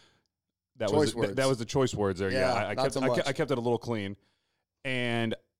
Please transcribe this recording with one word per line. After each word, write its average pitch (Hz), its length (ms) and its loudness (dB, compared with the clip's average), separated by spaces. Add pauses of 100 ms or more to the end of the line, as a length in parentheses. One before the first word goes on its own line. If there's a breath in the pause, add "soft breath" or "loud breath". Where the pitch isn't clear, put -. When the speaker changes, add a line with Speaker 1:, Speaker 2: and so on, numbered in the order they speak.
(800 soft breath)
Speaker 1:
That 110 120 -2
Speaker 2:
Choice 147 80 4
Speaker 1:
was, 139 140 4
th-, 120 40 -14
Speaker 2:
words. 104 200 0
Speaker 1:
that 135 120 4
was 135 80 2
the 113 80 -6
choice 131 300 0
words 95 260 0
there. 95 100 0
Yeah, 95 100 0
Speaker 2:
Yeah, 127 120 2
Speaker 1:
I, 104 120 0
I 104 100 -4
Speaker 2:
not 127 80 -2
Speaker 1:
kept, 135 100 0
Speaker 2:
so 139 80 -2
Speaker 1:
I 131 60 2
ke-, 120 100 2
Speaker 2:
much. - 120 0
Speaker 1:
I 139 40 0
kept 143 180 -2
it 135 60 0
a 120 60 -2
little 117 160 2
clean. 101 360 -6 (720)
And 120 500 -2 (260)